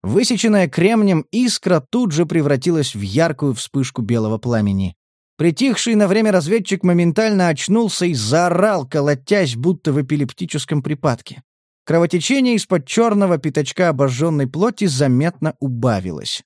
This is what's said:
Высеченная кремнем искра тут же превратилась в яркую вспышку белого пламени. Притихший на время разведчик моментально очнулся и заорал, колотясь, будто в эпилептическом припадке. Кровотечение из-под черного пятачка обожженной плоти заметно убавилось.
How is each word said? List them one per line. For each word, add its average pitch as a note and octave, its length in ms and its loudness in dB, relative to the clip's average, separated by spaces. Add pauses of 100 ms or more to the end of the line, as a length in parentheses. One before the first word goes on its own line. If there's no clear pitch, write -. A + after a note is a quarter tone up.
Высеченная G3 640 2
кремнем F#3+ 640 2
искра F#3+ 580 0
тут A#3+ 220 -2
же D#3+ 140 0
превратилась D3 720 0
в G2+ 60 -6
яркую C#3 520 -2
вспышку B2+ 480 -4
белого A2 360 0
пламени. G2+ 580 -2 (420)
Притихший A3+ 580 0
на G#3 120 4
время G#3+ 240 2
разведчик F#3+ 520 0
моментально F3+ 640 2
очнулся F#3 580 0
и F3 80 0
заорал, E3+ 720 2
колотясь, D3 680 0
будто D3+ 380 -2
в D3 80 0
эпилептическом D3 840 -4
припадке. D3 600 -4 (460)
Кровотечение F#3 640 2
из-под F3+ 320 -2
черного G3+ 540 2
пятачка D3+ 500 -2
обожженной C#3+ 560 0
плоти F3+ 400 -2
заметно D3 760 0
убавилось. A2 880 -4